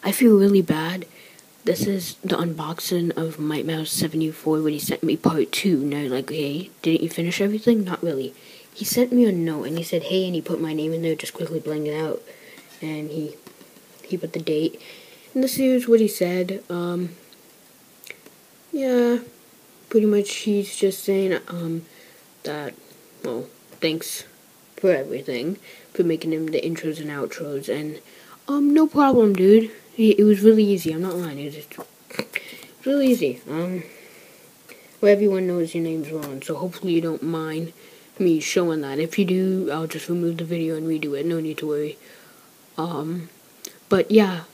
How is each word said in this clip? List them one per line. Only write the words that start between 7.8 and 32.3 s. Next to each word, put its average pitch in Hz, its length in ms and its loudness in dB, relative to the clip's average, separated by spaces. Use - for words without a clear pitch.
Not 180 180 -6
really. 135 320 -4
He - 120 -10
sent 247 260 2
me 247 140 6
a 214 60 4
note 165 360 -2
and 156 100 -4
he 170 60 -6
said, 165 200 -2
"Hey," 185 220 0
and 180 80 -4
he 160 80 -2
put 156 200 -4
my 160 120 -4
name 156 200 -2
in 165 80 -4
there, 165 120 0
just - 200 -10
quickly 160 260 -6
blank 151 280 -6
it 151 80 -6
out. 156 280 -6
And 151 300 -8
he, 151 240 -8
he - 140 -8
put 170 160 -10
the 170 60 -6
date. 160 420 -2
And 262 100 0
this 262 160 -2
is 254 280 2
what 226 120 8
he 220 80 6
said. 185 640 -2
Um, 175 400 -4
yeah, 247 480 2
pretty 214 180 6
much 202 260 2
he's 202 420 -2
just 196 280 -2
saying, 190 340 0
um, 165 360 -6
that, 147 300 -8
well, 123 240 -8
thanks 160 420 -4
for 190 140 2
everything, 143 640 -4
for 180 100 2
making 160 300 0
him 160 140 -4
the 156 140 -2
intros 160 380 -6
and 151 120 -8
outros, 143 580 -8
and, 151 300 -6
um, 285 260 2
no 311 140 6
problem, 262 460 6
dude. 202 360 8
It, 220 240 6
it 202 40 8
was 208 180 6
really 220 220 8
easy, 180 280 2
I'm 160 100 -4
not 185 140 -4
lying, 165 220 -6
it 143 80 -8
was 147 100 -12
just 151 200 -18